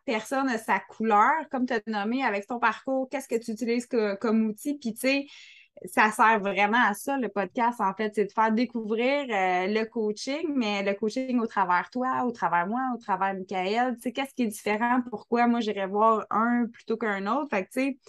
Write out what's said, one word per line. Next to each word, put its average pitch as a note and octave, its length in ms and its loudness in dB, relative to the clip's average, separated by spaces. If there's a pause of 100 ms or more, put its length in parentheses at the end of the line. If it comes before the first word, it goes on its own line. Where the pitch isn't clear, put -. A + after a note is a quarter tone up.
personne C4+ 460 -2
a C4+ 80 0
sa G3 200 0
couleur, A3+ 720 2
comme B3+ 160 -2
tu B3+ 60 -2
as A3+ 140 0
nommé A3 360 -2
avec G3+ 240 -2
ton A#3+ 120 -6
parcours, C4 520 -2
qu'est-ce C4+ 180 -6
que A#3 140 -2
tu A#3 100 -8
utilises A#3+ 340 -2
co-, G#3 340 0
comme A3 260 2
outil, C#4+ 320 -4
puis A3+ 140 -6
tu - 80 -10
sais, C#4 260 0 (600)
ça G#3+ 240 4
sert A3 300 4
vraiment G3+ 440 2
à G3+ 80 2
ça, C#4 240 -4
le A#3 140 -2
podcast, A#3 500 -2
en F#3+ 140 0
fait, G#3+ 200 -4
c'est G3+ 120 2
de G3+ 60 -10
faire A3 200 2
découvrir, A#3 680 0 (100)
euh, F#3 360 0
le A3 180 0
coaching, A#3+ 680 -4
mais G#3 280 0
le G3 100 0
coaching B3 480 -2
au A3 60 0
travers F3+ 420 0
toi, B3+ 360 -2
au A#3+ 80 -2
travers F3 340 0
moi, A#3 140 -2 (140)
au A3 40 -10
travers F#3+ 340 -2
Michael, G3 600 -2
tu A#3+ 80 -16
sais, B3 100 -6
qu'est-ce C4+ 220 -6
qui B3 80 -2
est A3+ 60 0
différent, A#3 600 0
pourquoi A#3+ 380 0
moi A#3+ 140 2
j'irais G3+ 260 -2
voir G#3+ 420 4
un A#3+ 420 2
plutôt - 280 -6
qu'un G3+ 280 -2
autre, C#4 220 -2
fait G3 160 -2
que - 80 -20
tu B3+ 80 -2
sais, C4+ 180 -2 (100)